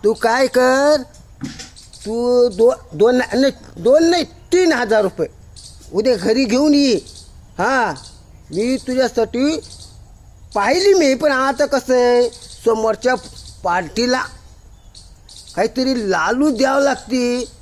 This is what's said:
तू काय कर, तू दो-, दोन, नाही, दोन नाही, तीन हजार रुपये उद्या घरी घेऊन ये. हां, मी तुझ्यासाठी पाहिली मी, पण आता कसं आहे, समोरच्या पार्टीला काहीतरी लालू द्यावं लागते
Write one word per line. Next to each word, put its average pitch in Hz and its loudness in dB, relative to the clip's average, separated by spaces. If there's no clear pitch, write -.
तू 220 4
काय 240 0
कर, 262 2
तू 247 2
दो-, 226 2
दोन, 214 2
नाही, 254 0
दोन 254 4
नाही, 339 2
तीन 349 0
हजार 226 0
रुपये 185 -4
उद्या 214 0
घरी 220 0
घेऊन 269 2
ये. 277 2
हां, 220 -2
मी 233 -2
तुझ्यासाठी 247 -2
पाहिली 311 2
मी, 311 2
पण 285 0
आता 269 0
कसं 254 -2
आहे, 247 2
समोरच्या 226 0
पार्टीला 190 -2
काहीतरी 233 -2
लालू 208 0
द्यावं 269 0
लागते 247 -2